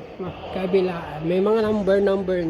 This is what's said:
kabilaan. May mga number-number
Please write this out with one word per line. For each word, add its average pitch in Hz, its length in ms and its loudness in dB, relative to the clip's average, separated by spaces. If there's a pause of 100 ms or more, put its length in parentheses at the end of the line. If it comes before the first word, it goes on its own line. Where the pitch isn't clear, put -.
(540)
kabilaan. 175 720 -2
May 185 160 2
mga 214 240 2
number-number 196 760 2 (100)